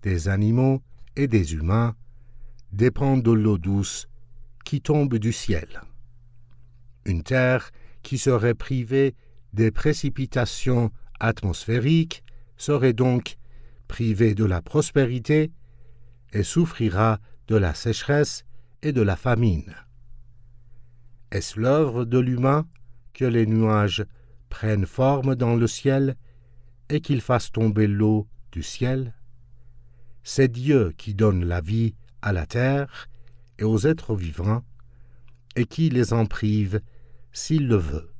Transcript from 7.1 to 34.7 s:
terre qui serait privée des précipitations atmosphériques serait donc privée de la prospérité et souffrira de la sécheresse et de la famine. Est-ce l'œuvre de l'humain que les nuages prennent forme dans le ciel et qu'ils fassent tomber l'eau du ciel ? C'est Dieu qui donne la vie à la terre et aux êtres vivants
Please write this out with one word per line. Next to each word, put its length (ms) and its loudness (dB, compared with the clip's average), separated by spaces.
terre 480 0
qui 160 -6
serait 340 2
privée 600 0
des 180 4
précipitations 1200 0
atmosphériques 1040 0
serait 360 2
donc 440 0
privée 480 2
de 100 2
la 160 0
prospérité 920 0
et 120 0
souffrira 760 0
de 80 2
la 180 4
sécheresse 720 -2
et 100 -2
de 80 2
la 140 2
famine. 580 0
Est-ce 280 -6
l'œuvre 460 0
de 140 2
l'humain 480 0
que 120 -4
les 220 2
nuages 580 2
prennent 380 -2
forme 500 0
dans 200 2
le 120 4
ciel 480 0
et 120 0
qu'ils 200 0
fassent 300 -2
tomber 360 2
l'eau 400 2
du 120 -8
ciel ? 520 -4
C'est 220 2
Dieu 460 2
qui 160 -8
donne 320 2
la 160 -2
vie 340 0
à 120 -2
la 120 -2
terre 640 -4
et 40 -2
aux 240 2
êtres 260 -2
vivants 480 -2